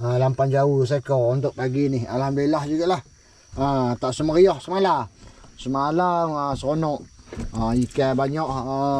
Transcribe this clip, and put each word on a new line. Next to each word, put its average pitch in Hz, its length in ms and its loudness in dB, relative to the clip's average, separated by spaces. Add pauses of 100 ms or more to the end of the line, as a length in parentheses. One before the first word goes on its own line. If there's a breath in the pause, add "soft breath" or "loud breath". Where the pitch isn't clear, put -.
Ha, 120 160 0
lampang 131 320 2
jauh 139 320 4
seekor 131 560 0
untuk 139 160 -2
pagi 135 320 0
ni. 135 160 -2
Alhamdulillah 139 640 0
jugalah. 170 320 0 (560 soft breath)
Ha, 131 480 0
tak 131 160 -2
semeriah 156 400 4
semalam. 170 480 0 (480 loud breath)
Semalam, 160 800 0
ha, 143 240 -2
seronok. 151 480 -2 (480 loud breath)
Ha, 113 160 0 (160)
ikan 131 320 0
banyak. 139 320 -2
Ha, 131 120 -4 (380)